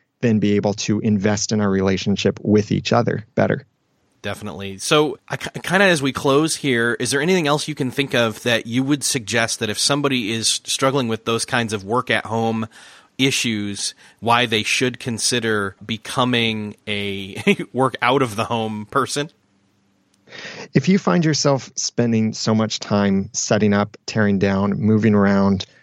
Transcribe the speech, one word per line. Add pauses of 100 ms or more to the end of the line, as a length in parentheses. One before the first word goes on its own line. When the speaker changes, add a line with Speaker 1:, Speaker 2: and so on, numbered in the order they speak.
(200)
Speaker 1:
then
be
able
to
invest
in
our
relationship
with
each
other (100)
better. (560)
Speaker 2:
Definitely.
So (100)
I
ki-,
kinda
as
we
close
here,
is
there
anything
else
you
can
think
of
that
you
would
suggest
that
if
somebody
is
struggling
with
those
kinds
of
work
at
home (500)
issues, (260)
why
they
should
consider
becoming (140)
a
<laughs>
work
out
of
the
home
person? (1400)
Speaker 1:
If
you
find
yourself
spending
so
much
time
setting
up, (100)
tearing
down,
moving
around, (160)